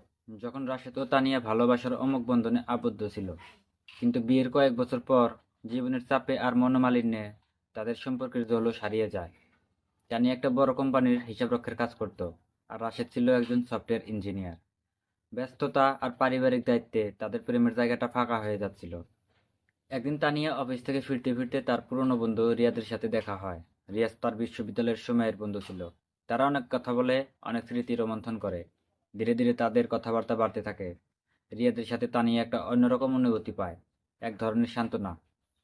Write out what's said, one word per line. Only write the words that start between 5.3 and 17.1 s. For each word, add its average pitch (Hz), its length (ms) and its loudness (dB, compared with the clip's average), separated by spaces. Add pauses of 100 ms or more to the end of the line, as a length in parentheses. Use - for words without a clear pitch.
জীবনের 123 400 -4
চাপে 131 320 0
আর 123 180 0
মনোমালিন্যে 123 760 2 (420)
তাদের 113 200 -6
সম্পর্কের 123 520 -4
জৌলুস 113 340 0
হারিয়ে 107 280 0
যায়। 90 240 -8 (760)
তানিয়া 123 260 2
একটা 131 160 0
বড় 131 240 4
কোম্পানির 127 460 2
হিসাবরক্ষের 117 560 -4
কাজ 117 180 -2
করত, 92 360 -6 (380)
আর 110 120 -12
রাশেদ 117 280 -6
ছিল 123 220 2
একজন 123 320 2
সফটওয়্যার 113 460 -4
ইঞ্জিনিয়ার। 95 480 -6 (760)
ব্যস্ততা 135 680 0
আর 127 100 -2
পারিবারিক 127 540 2
দায়িত্বে 113 540 0